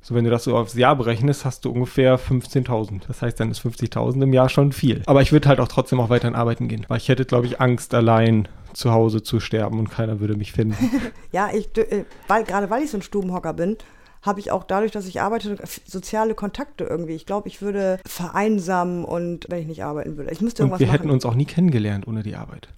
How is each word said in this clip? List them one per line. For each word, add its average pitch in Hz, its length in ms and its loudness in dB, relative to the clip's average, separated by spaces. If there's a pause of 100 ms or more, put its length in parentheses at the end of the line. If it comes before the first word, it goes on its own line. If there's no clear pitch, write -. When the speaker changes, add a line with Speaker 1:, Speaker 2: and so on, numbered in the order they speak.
Speaker 1:
So, 117 120 -6
wenn 117 80 4
du 117 80 4
das 117 140 0
so 117 120 2
aufs 113 160 -2
Jahr 123 220 4
berechnest, 120 500 0
hast - 180 -6
du 127 80 -4
ungefähr 127 460 4
fünfzehntausend. 120 880 -2
Das - 140 -8
heißt, 117 180 -4
dann 113 120 0
ist 110 80 -8
fünfzigtausend 123 640 -2
im 135 100 4
Jahr 127 160 6
schon 143 220 4
viel. 127 340 0
Aber 139 160 6
ich 135 100 4
würd 151 140 6
halt 139 140 6
auch 123 80 2
trotzdem 131 320 0
auch 113 100 2
weiterhin 117 260 2
arbeiten 117 340 0
gehen, 107 180 -6
weil 123 100 -2
ich - 100 -6
hätte, 131 180 2
glaub 123 200 2
ich, 123 160 -2
Angst, 123 320 2
allein 113 540 6 (260)
zu - 180 0
Hause 113 300 4
zu - 180 -2
sterben 110 380 -2
und 107 140 -2
keiner 110 280 -4
würde 107 180 -2
mich 104 160 -8
finden. 110 240 0
Speaker 2:
<laughs> 240 540 -2
Ja, 196 220 -2
ich, - 180 -4
d-, 226 100 0
äh, 214 240 -2 (220)
weil, 220 180 2
gerade 190 260 -2
weil 254 120 0
ich 294 60 -6
so 214 80 -6
ein 185 60 -6
Stubenhocker 180 500 -4
bin, 175 240 -2 (460)
hab 202 140 0
ich 202 140 -6
auch 185 120 -2
dadurch, 208 280 -2
dass 196 160 -8
ich 180 140 -6
arbeite, 208 400 -4
f-, - 240 -14
soziale 214 500 -4
Kontakte 208 480 -8
irgendwie. 160 300 -6
Ich 160 120 -12
glaub, 202 220 -6
ich - 140 -14
würde 196 440 -2
vereinsamen 180 1000 -2
und 175 440 -6
wenn 175 120 -6
ich 156 60 -8
nicht 156 160 -10
arbeiten 147 340 -8
würde. 139 140 -8
Ich 165 100 -6
müsste 226 220 0
Speaker 1:
Und 139 60 4
Speaker 2:
irgendwas 180 100 -4
Speaker 1:
wir 127 80 4
Speaker 2:
machen. 131 100 4
Speaker 1:
hätten 156 140 0
uns 131 140 2
auch 117 100 0
nie 139 100 2
kennengelernt 107 640 0
ohne 110 160 -6
die 101 120 -8
Arbeit. - 420 -14